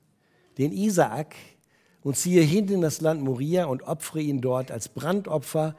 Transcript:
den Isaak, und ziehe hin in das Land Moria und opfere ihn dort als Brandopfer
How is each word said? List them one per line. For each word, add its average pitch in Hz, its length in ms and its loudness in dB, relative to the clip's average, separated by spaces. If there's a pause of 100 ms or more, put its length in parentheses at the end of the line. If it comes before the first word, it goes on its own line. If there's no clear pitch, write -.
(560)
den 147 160 0
Isaak, 170 640 0 (680)
und 139 140 -4
ziehe 180 260 6
hin 190 260 4
in 196 120 2
das 160 220 0
Land 160 200 2
Moria 147 440 0
und 131 160 -4
opfere 156 380 -6
ihn 139 200 -2
dort 127 300 -2
als - 180 -10
Brandopfer 156 920 -4